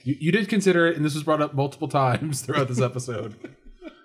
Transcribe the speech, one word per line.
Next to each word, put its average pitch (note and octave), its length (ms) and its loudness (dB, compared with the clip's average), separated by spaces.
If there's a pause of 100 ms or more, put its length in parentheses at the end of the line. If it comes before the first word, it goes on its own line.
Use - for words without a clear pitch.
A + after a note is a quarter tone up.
You, B2+ 160 -2
you D#3+ 140 2
did G#3+ 160 2
consider F#3 380 4
it, E3 100 2
and D3 80 -2
this D3+ 80 0
was D3+ 120 -6
brought D#3 180 2
up D3 100 -2
multiple C#3 360 -2
times C#3 520 0
<laughs> - 20 -12
throughout C#3 260 0
this B2 120 -2
episode. A#2+ 540 -4 (720)